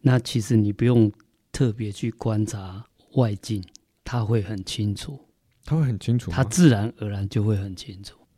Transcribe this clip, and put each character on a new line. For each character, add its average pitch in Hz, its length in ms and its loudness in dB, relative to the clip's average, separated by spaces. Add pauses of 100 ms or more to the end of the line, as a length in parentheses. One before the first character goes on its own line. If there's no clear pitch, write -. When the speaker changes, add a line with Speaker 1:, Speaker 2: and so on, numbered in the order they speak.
Speaker 1:
那 127 180 4
其 - 220 -4
实 110 140 0
你 104 180 4
不 117 120 -2
用 117 260 6 (400)
特 123 220 0
别 110 180 -6
去 113 200 -4
观 110 340 -2
察 95 400 -10 (280)
外 117 240 2
境， 101 280 -6 (400)
他 120 200 -4
会 110 180 2
很 98 220 -8
清 104 300 -2
楚。 139 240 -12 (460)
Speaker 2:
他 156 120 -2
会 160 80 2
很 117 140 0
清 117 200 0
楚 98 120 -4
吗？ 85 60 -4
Speaker 1:
他 131 80 4
自 160 240 4
然 110 300 2
而 107 100 -6
然 101 200 -4
就 107 140 0
会 104 140 2
很 98 180 -4
清 95 280 -16
楚。 - 160 -18 (200)